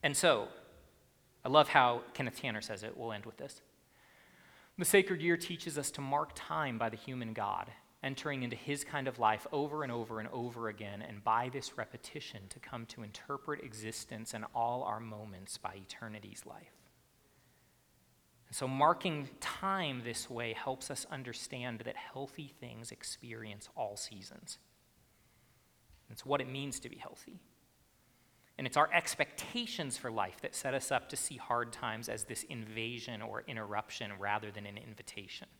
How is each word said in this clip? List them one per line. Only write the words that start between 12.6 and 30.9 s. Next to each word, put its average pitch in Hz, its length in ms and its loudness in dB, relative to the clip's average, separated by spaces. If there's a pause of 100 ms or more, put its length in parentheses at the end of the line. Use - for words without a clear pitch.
to - 160 -12
interpret 139 600 -6
existence 110 720 -8
and 110 120 -4 (100)
all 120 280 2
our 107 160 -2
moments 107 580 -10
by 92 180 -6
eternity's 101 720 -10
life. - 260 -16 (1700)
And - 80 -8
so 135 120 0
marking 147 640 6 (100)
time 180 640 0
this 117 260 -4
way 117 240 -2
helps - 360 -4
us 135 220 -4
understand 123 760 -6
that 117 100 -4
healthy 139 640 -10
things 117 320 -10
experience 110 840 -10
all 104 180 -2
seasons. - 640 -10 (1500)
It's 117 160 -12
what 139 160 4
it 127 80 -4
means 135 300 -4
to - 100 -10
be - 80 -12
healthy. - 420 -12 (1200)
And 131 60 2
it's 123 100 4
our 147 160 8
expectations - 1040 0
for 123 140 -4
life 104 300 0
that - 120 -4
set 135 220 0
us - 160 0